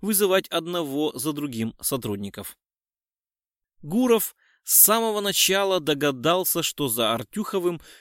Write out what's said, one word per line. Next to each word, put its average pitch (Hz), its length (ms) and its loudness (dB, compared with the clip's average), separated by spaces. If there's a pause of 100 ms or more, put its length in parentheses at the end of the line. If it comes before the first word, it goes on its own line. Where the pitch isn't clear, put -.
вызывать 190 480 2
одного 160 680 -2
за 139 140 -2
другим 120 480 -4
сотрудников. 101 760 -6 (1300)
Гуров 226 540 2 (260)
с - 140 0
самого 220 440 2
начала 190 600 2
догадался, 147 800 0
что - 260 -4
за 113 260 0
Артюховым 175 640 -2 (200)